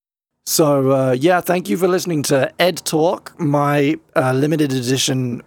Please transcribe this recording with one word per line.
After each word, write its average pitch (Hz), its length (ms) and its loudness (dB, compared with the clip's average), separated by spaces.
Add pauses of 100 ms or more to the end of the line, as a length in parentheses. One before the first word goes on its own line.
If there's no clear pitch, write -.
(480)
So, 143 440 2
uh, 131 260 2
yeah, 175 220 2
thank 180 280 -2
you 202 80 -2
for 180 120 0
listening 175 360 -2
to 135 360 0
Ed 175 240 2
Talk, 165 560 -2
my, 147 560 0 (180)
uh, 131 180 0
limited 147 400 0
edition 127 760 -2